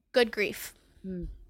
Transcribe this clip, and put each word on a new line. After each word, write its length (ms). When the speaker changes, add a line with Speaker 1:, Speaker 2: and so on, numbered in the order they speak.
Speaker 1:
Good 200
Grief. 420
Speaker 2:
Hmm. 220